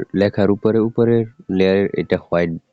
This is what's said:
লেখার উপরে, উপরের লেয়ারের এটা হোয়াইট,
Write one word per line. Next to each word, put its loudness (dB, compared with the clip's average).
লেখার 0
উপরে, 0
উপরের 0
লেয়ারের 2
এটা -2
হোয়াইট, -2